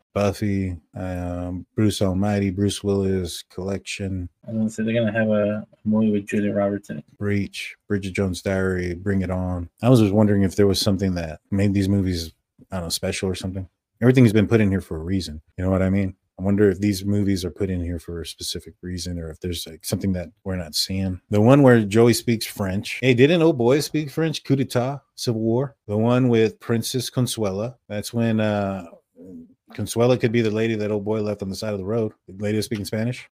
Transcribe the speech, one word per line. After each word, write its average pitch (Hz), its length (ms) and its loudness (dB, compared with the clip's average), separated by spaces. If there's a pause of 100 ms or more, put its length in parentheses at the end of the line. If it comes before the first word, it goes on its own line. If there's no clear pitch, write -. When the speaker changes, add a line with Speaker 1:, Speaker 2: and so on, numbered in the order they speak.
(140)
Speaker 1:
Buffy, 98 600 0 (200)
um, 90 800 -6
Bruce 107 260 2
Almighty, 101 480 0
Bruce 95 340 -2
Willis 95 600 -2
Collection. 95 840 -8 (180)
Speaker 2:
I'm 110 100 -6
gonna 110 120 0
say 113 120 -8
they're 110 120 -2
gonna 117 180 0
have 110 180 0
a 104 380 0 (180)
movie 110 240 2
with 104 160 0
Julia 101 300 -2
Roberts 101 340 -2
in 110 80 -8
it. - 80 -14 (140)
Speaker 1:
Breach, 101 560 -4 (120)
Bridget 98 260 -2
Jones' 92 280 -2
Diary, 92 540 -2
Bring 95 260 -2
It 90 80 -4
On. 90 400 -4 (140)
I 117 60 4
was 127 100 8
just 101 140 4
wondering 104 280 4
if 95 140 2
there 101 100 6
was 95 140 2
something 95 340 0
that 82 260 -6 (120)
made 101 240 2
these 98 120 2
movies, 92 460 0 (380)
I 95 60 -6
don't 87 80 -6
know, 85 40 -8
special 95 400 -4
or 90 60 -2
something. 95 340 -8 (320)
Everything's 123 320 8
been 104 140 4
put 113 120 4
in 101 120 4
here 95 100 0
for 82 160 -10
a 78 60 -10
reason. 82 380 -4 (140)
You 90 80 -6
know 92 60 0
what 95 140 2
I 95 80 2
mean? 98 240 0 (240)
I 92 40 -8
wonder 101 240 4
if 95 120 2
these 98 260 -2
movies 98 400 -2
are 85 60 -6
put 95 180 -4
in 90 140 -4
here 85 160 -6
for 85 220 -12
a 78 40 -10
specific - 560 -12
reason 90 380 -8
or 82 100 -10
if 76 100 -16
there's, 87 280 -8
like, 80 180 -18
something 98 280 -2
that 90 160 -6 (140)
we're 95 120 -6
not 82 180 -10
seeing. 95 560 -4
The 104 120 4
one 135 200 8
where 120 220 8
Joey 113 300 4
speaks 110 340 -2
French. 101 540 -6
Hey, 127 120 4
didn't 151 300 6
Old 160 160 4
Boy 127 220 4
speak 151 280 -4
French? 160 340 -4
Coup 135 120 0
d'etat, 131 440 -2 (140)
Civil 110 280 -4
War. 117 340 -2 (120)
The 104 100 -2
one 123 300 4
with 110 320 4
Princess 120 520 -4
Consuela. 113 640 -2 (120)
That's 104 260 -8
when, 117 260 0
uh, 101 460 -2 (880)
Consuela 120 460 2
could 120 120 0
be 117 100 2
the 110 100 0
lady 113 240 0
that 104 160 -2
Old 104 120 -2
Boy 107 180 -2
left 104 200 -4
on 98 80 -6
the 95 60 -6
side 107 180 -6
of 101 60 -6
the 92 60 -8
road. 110 280 -2 (140)
The 95 140 -14
lady 107 160 -2
was 104 80 -2
speaking 101 200 -6
Spanish? 113 480 -6